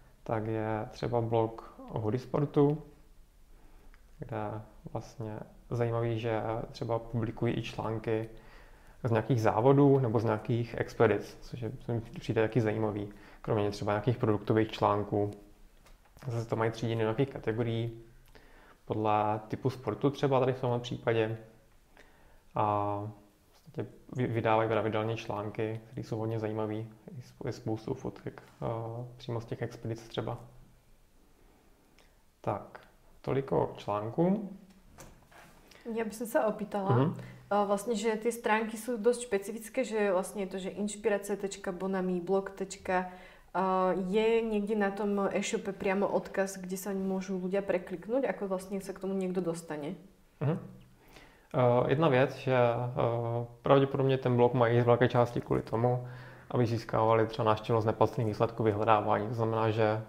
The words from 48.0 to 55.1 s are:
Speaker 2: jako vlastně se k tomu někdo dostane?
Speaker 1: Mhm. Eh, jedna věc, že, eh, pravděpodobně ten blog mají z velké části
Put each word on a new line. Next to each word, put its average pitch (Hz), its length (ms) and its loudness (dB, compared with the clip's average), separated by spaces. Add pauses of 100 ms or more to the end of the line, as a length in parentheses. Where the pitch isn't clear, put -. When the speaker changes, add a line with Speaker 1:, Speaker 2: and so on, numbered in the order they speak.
Speaker 2:
jako 196 240 -4
vlastně 190 320 -4
se 190 120 -10
k 185 60 -10
tomu 190 160 -4
někdo 185 260 -2
dostane? 165 540 -6 (460)
Speaker 1:
Mhm. 151 180 0 (960)
Eh, 127 360 6
jedna 156 180 4
věc, 135 280 4
že, 131 180 0
eh, 120 920 2 (160)
pravděpodobně 135 560 4
ten 123 180 2
blog 120 180 6
mají 120 260 6
z 117 60 4
velké 120 220 6
části 120 320 2